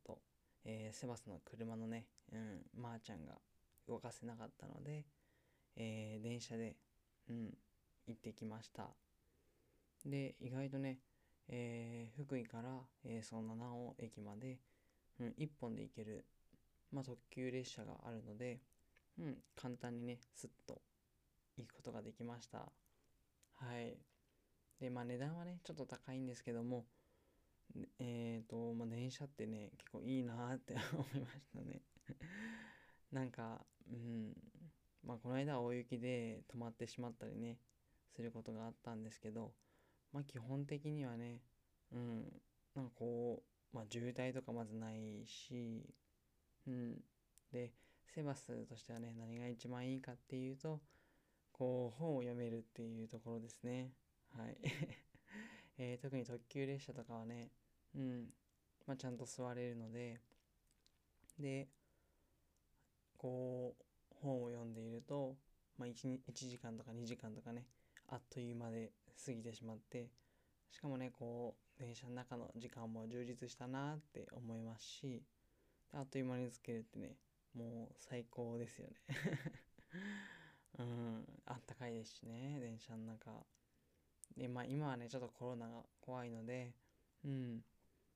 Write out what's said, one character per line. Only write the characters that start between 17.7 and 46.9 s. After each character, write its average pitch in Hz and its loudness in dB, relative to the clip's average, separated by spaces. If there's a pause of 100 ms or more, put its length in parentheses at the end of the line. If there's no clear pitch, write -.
車 110 -4
が 104 -4 (120)
あ 120 -4
る 110 -2
の 107 -6
で、 123 0 (600)
う 165 0
ん、 143 2 (180)
簡 123 0
単 120 0
に 120 0
ね、 120 0 (140)
ス - -6
ッ - -14 (160)
と - -6 (760)
行 113 -4
く - -16
こ - -16
と 123 -2
が 113 0
で 110 -4
き 117 -4
ま 120 -2
し 117 -10
た。 110 -4 (960)
は 120 0
い。 117 0 (840)
で、 131 2
ま 123 2
あ、 120 2
値 123 2
段 143 4
は 175 -2
ね、 175 -2
ち - -4
ょ - -4
っ - -8
と 143 2
高 127 -4
い 131 2
ん 131 2
で 127 0
す - -10
け 120 2
ど 117 4
も、 123 4 (1120)
え 117 2
ー - -12
と、 117 4
ま 117 4
あ、 - 2
電 120 2
車 143 -2
っ - 0
て 120 -2
ね、 107 0
結 - -12
構 - -2
い 131 8
い 127 8
な 120 2
ー 131 4
っ 127 2
て - -2
<laughs> 113 2
思 143 6 (100)
い 139 6
ま 127 0
し - -12
た - -4
ね。 - -4 (1300)
な 135 4
ん 123 2
か、 113 -4 (240)
う 120 -4
ん、 117 0 (720)
ま 123 -2
あ、 - -2
こ 120 -2
の 127 4
間 139 6
は 123 6
大 120 4
雪 123 2
で 117 2
止 - -6
ま 117 0
っ 113 -4
て 123 -2
し - -2
ま 120 2
っ 113 -4
た 113 -4
り 107 -2
ね、 117 0 (520)
す - -4
る 117 0
こ 113 -4
と 113 -2
が 110 0
あ - -2
っ 113 -4
た - -2
ん 110 0
で 113 -4
す - -10
け 110 -2
ど、 110 0 (600)
ま 143 2
あ、 - 2
基 143 -6
本 131 2
的 147 2
に 151 4
は 120 2
ね、 120 -2 (500)
う 123 0
ん、 117 0 (320)
な 135 2
ん - 2
か 120 -2
こ 120 4 (300)
う、 - -2
ま 117 0
あ、 110 -2
渋 120 4
滞 127 4
と 127 2
か 120 0
ま 117 2
ず 107 -2
な 110 0
い 110 -2
し、 117 -2 (760)
う 135 4
ん。 120 2 (540)